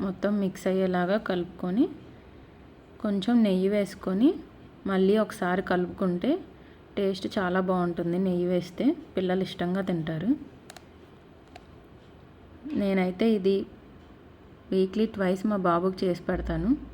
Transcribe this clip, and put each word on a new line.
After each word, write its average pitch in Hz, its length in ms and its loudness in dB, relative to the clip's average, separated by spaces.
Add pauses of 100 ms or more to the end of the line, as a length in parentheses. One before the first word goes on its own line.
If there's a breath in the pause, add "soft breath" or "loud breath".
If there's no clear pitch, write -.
మొత్తం 202 380 0
మిక్స్ 190 280 -2
అయ్యేలాగా 185 500 2
కలుపుకొని 190 720 -2 (1120 loud breath)
కొంచెం 220 420 2
నెయ్యి 190 260 4
వేసుకొని 208 640 0 (540)
మళ్ళీ 190 300 4
ఒకసారి 190 440 0
కలుపుకుంటే 180 800 0 (580 loud breath)
టేస్ట్ 196 400 -2
చాలా 185 220 0
బాగుంటుంది. 175 600 0
నెయ్యి 180 260 0
వేస్తే 180 500 0 (220)
పిల్లలు 185 240 0
ఇష్టంగా 180 400 -2
తింటారు. 165 460 -2 (2500)
నేనైతే 196 600 2
ఇది 196 320 2 (1040)
వీక్లీ 190 340 2
ట్వైస్ 190 400 -2
మా 208 120 0
బాబుకి 185 480 2
చేసి 175 180 0
పెడతాను. 180 540 0 (160)